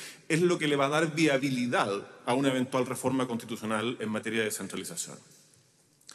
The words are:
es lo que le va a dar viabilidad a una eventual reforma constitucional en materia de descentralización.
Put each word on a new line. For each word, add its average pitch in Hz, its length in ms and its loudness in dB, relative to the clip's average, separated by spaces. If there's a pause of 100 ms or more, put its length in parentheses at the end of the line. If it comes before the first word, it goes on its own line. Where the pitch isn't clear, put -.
(280)
es 160 140 2
lo 175 160 4
que 156 80 0
le 147 80 2
va 139 120 4
a - 20 0
dar 151 260 2
viabilidad 131 960 2 (180)
a 123 80 2
una 139 140 2
eventual 127 380 0
reforma 127 420 -2
constitucional 113 720 -4
en 110 80 -4
materia 110 320 -2
de 110 60 0
descentralización. 92 680 -8 (1000)